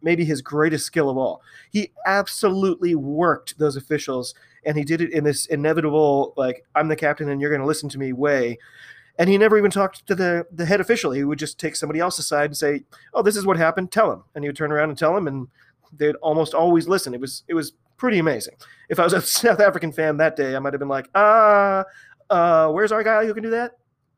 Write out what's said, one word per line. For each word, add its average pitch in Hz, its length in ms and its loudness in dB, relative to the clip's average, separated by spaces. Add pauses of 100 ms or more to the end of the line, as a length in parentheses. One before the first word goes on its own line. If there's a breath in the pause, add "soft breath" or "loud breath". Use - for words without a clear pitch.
maybe 170 240 0
his 147 160 -2
greatest 151 460 -2
skill 156 200 0
of 131 100 -2
all. 131 260 -4 (260 loud breath)
He 208 220 -4 (160)
absolutely 190 880 0
worked 147 640 -2
those 147 160 0
officials, 135 580 -6 (320 soft breath)
and 147 100 -2
he 147 80 -2
did 160 180 -2
it 160 120 -4
in 151 100 0
this 147 220 -2
inevitable, 151 920 0
like, 127 380 -2
"I'm 151 140 0
the 156 80 0
captain 147 340 -2
and 139 100 -4
you're 147 120 -2
gonna 139 160 -2
listen 151 220 -4
to 135 100 -12
me" 135 120 -4
way. 127 460 0 (640 loud breath)
And 175 100 2
he 196 80 4
never 214 200 6
even 208 120 4
talked 190 380 -2
to 196 80 0
the, 175 360 -2
the 170 140 -6
head 196 160 2
official. 185 300 0
He 139 120 -2
would 143 140 -2
just 147 220 -10
take 160 160 -6
somebody 151 240 -6
else 175 180 -2
aside 147 280 -2
and 147 120 -8
say, 147 280 -2 (280 loud breath)
"Oh, - 80 0
this 208 160 2
is 196 80 -4
what 190 120 2
happened, 165 340 0
tell 208 200 2
him." - 120 -8 (100)
And 147 100 -10
he 143 60 -4
would 143 80 -10
turn 151 140 -4
around 151 180 0
and 139 80 -8
tell 165 180 0
him, 190 120 -2
and 135 200 -8 (480 soft breath)
they'd 151 200 0
almost 156 400 -2
always 165 320 2
listen. 175 260 -2
It 123 80 -10
was, 131 260 -12
it 175 60 -6
was 160 200 -4 (240)
pretty 240 200 0
amazing. 160 380 -2 (340 loud breath)
If 170 100 -2
I 180 40 4
was 180 100 2
a 185 80 0
<laughs> - 0 -
South - 380 0
African 170 320 2
fan 156 260 -2
that 156 180 2
day, 135 200 -4
I 135 40 -4
might 139 140 -4
have 139 60 -4
been 139 100 -8
like, 135 240 -4
"Uh, 202 680 6 (480 loud breath)
uh, 170 400 4
where's 202 200 0
our 220 120 -2
guy 220 240 2
who 220 80 -4
can 220 80 -8
do 226 80 -4
that?" 233 220 -4 (440)